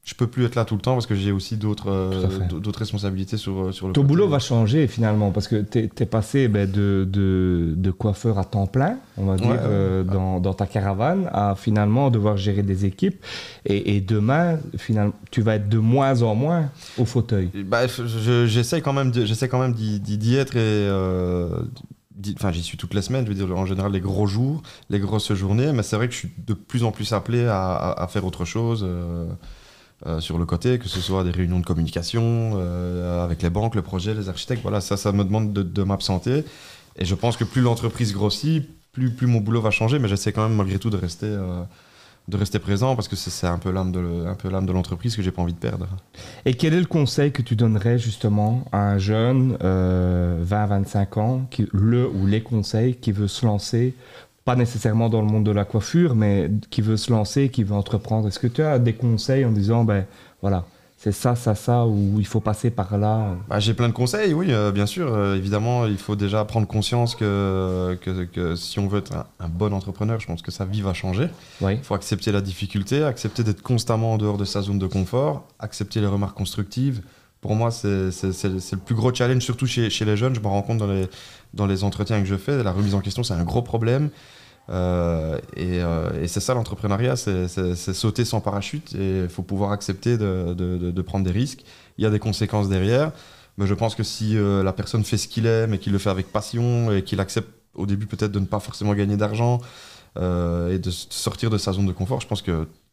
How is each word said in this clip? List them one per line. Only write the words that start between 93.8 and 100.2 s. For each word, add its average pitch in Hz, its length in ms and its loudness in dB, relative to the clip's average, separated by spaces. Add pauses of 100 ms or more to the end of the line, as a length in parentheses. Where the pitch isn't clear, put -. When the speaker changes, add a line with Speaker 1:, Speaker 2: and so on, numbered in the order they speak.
Speaker 1:
que 110 80 -2
si, 107 320 -2
euh, 101 260 2
la 95 100 2
personne 107 300 -2
fait 110 140 0
ce - 100 -2
qu'il 110 200 -2
aime 113 280 2
et 95 40 -2
qu'il 98 140 -2
le 98 60 2
fait 101 120 0
avec 92 200 -2
passion 117 640 0
et 98 100 2
qu'il 98 160 -4
accepte - 300 -2 (260)
au 98 120 -4
début 101 200 -2
peut-être 104 240 -2
de 101 80 -2
ne 95 80 0
pas 104 140 -2
forcément - 340 -2
gagner 101 220 0
d'argent, 113 440 0 (560)
euh, 87 560 0